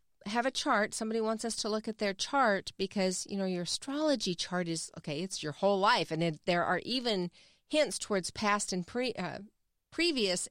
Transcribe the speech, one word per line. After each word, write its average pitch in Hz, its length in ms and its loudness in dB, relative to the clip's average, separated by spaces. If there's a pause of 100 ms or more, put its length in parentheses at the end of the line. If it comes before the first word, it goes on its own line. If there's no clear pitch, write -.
(260)
have 240 200 0
a 262 60 0
chart, 226 420 0
somebody 220 260 -2
wants 220 240 -2
us 226 140 -4
to 220 120 -4
look 214 180 -2
at 220 100 -6
their 196 160 0
chart 220 640 2
because, 190 520 0
you 202 80 -4
know, 196 80 0
your 180 180 0
astrology 269 720 0
chart 180 320 -2
is, 165 300 -4
okay, 156 240 -6
it's - 220 -6
your 151 100 -4
whole 196 260 4
life. 202 320 4
And 160 120 0
it, 160 220 0
there 175 180 2
are 180 220 2
even 214 460 -2 (380)
hints 294 300 2
towards 190 320 -2
past - 400 0
and 180 140 -2
pre-, 247 280 -4
uh, 165 260 -6 (520)
previous 240 600 0